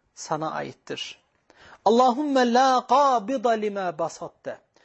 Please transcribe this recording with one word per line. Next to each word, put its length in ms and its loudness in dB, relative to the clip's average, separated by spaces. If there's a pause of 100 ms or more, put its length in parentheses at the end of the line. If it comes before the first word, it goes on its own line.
(140)
sana 360 -8
aittir. 760 -12 (600)
Allahümme 680 2
la 340 2
qabida 640 2
lima 480 -4
basatte. 600 -10 (260)